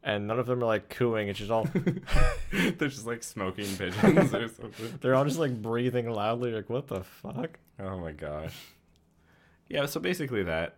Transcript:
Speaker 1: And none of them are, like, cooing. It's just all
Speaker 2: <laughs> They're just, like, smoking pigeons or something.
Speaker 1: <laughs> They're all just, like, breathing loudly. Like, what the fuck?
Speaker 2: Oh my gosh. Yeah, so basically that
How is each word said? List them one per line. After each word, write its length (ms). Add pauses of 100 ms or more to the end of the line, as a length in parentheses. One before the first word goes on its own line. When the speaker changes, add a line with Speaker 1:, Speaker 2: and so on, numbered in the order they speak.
Speaker 1:
And 220
none 120
of 80
them 160
are, 40
like, 220
cooing. 400
It's 120
just 100
all 140
Speaker 2:
<laughs> 880
They're 360
just, 180
like, 180
smoking 420 (100)
pigeons 580
or 140
something. 240 (240)
Speaker 1:
<laughs> 40
They're 160
all 80
just, 140
like, 220
breathing 500
loudly. 420
Like, 180
what 160
the 160
fuck? 560 (220)
Speaker 2:
Oh 180
my 140
gosh. 420 (1120)
Yeah, 180
so 140
basically 440
that 340